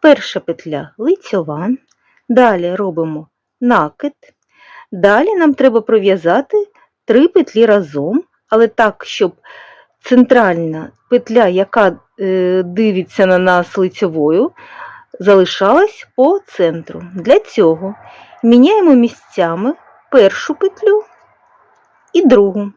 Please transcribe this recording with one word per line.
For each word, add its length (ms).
перша 360
петля 580
лицьова, 720
далі 460
робимо 540
накид, 520
далі 420
нам 200
треба 260
пров'язати 880
три 240
петлі 380
разом, 560
але 200
так, 380
щоб 260
центральна 920
петля, 360
яка, 500
е, 420
дивиться 640
на 120
нас 380
лицьовою, 760
залишалась 840
по 220
центру. 640
Для 240
цього 560
міняємо 520
місцями 800
першу 440
петлю 500
і 140
другу. 500